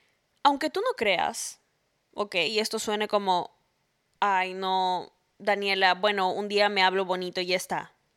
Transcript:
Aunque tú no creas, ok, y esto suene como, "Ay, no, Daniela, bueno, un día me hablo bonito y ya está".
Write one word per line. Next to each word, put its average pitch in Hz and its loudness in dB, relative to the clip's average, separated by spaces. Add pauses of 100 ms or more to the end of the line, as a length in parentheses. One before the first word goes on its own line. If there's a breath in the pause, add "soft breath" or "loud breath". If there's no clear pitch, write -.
(440 loud breath)
Aunque 285 2
tú 381 -6
no 494 -2
creas, 196 -2 (540)
ok, 208 -6
y 185 0
esto 220 -2
suene 214 -2
como, 190 0 (680)
"Ay, 185 0
no, 185 -2 (280)
Daniela, 196 2
bueno, 190 0
un 202 -4
día 202 4
me 196 2
hablo 185 4
bonito 185 -4
y 180 -4
ya 180 0
está". - -6 (220)